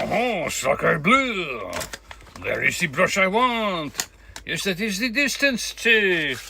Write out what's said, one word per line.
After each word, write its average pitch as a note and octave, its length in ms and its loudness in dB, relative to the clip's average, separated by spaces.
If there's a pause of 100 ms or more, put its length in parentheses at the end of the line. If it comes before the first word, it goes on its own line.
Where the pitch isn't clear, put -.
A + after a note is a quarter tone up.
oh, - 440 0
sacre D3+ 500 0
bleu! E3+ 720 0 (720)
There - 200 -2
is C#3 160 2
the F3+ 80 0
brush E3+ 320 0
I F#3+ 80 4
want. G#3 840 0 (380)
Yes, D#3+ 180 -4
that F3+ 160 -2
is G#3 180 -2
the B3 100 -2
distance C4 640 0
too. F#3 640 2 (140)